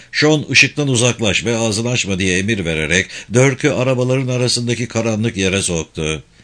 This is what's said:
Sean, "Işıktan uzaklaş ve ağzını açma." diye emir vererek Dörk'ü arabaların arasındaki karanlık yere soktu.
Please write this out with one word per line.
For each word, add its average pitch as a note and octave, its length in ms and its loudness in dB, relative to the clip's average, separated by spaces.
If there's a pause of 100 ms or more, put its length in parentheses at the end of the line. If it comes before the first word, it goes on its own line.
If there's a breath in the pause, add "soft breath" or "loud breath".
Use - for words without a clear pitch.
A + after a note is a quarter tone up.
(120 loud breath)
Sean, D3+ 380 2
"Işıktan C#3+ 380 2
uzaklaş A2+ 560 0
ve A#2 120 -2
ağzını A2+ 340 -2
açma." G2 280 -2
diye F#2 200 2
emir G2 260 -2
vererek D#2+ 420 0 (280 loud breath)
Dörk'ü C3 340 4
arabaların B2+ 600 0
arasındaki A#2+ 600 -2
karanlık A2 480 -2
yere F#2+ 260 0
soktu. D#2 600 -4 (220 loud breath)